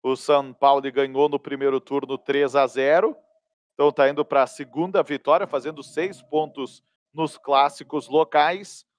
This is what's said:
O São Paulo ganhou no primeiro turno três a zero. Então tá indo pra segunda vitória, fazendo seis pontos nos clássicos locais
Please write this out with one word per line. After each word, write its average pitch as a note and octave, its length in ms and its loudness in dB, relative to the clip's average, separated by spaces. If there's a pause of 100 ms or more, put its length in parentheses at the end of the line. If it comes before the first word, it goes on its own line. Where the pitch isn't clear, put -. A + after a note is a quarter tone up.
O C3 100 -2
São C#3 380 0
Paulo C#3 300 2 (100)
ganhou C3+ 360 0
no C#3+ 120 -2
primeiro C3+ 400 -2
turno C3+ 360 -6
três C#3 380 -2
a C#3 140 4
zero. D3+ 480 0 (580)
Então C#3+ 160 2
tá C#3 180 2
indo D3 160 -2
pra C3+ 220 2
segunda E3+ 560 -4
vitória, D3+ 460 0
fazendo C#3+ 340 -8
seis E3 400 -8
pontos D3+ 580 -6 (340)
nos D#3 220 -6
clássicos C#3 720 -2
locais D#3 800 0 (120)